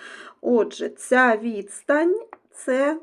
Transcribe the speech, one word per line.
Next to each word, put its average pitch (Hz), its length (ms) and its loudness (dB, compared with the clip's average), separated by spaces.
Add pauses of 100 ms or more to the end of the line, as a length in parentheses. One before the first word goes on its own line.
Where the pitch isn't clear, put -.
(400)
Отже, - 480 0
ця 254 480 2
відстань — 262 840 -2 (300)
це 277 520 -2